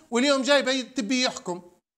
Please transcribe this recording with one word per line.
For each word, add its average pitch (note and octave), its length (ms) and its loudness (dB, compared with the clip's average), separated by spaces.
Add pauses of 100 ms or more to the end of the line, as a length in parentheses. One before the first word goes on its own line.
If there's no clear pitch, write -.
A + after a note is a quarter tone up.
(120)
واليوم C4+ 300 2
جاي C4+ 200 4
بي-، C4+ 320 -4
تبي B3+ 300 -2
يحكم - 560 -8 (180)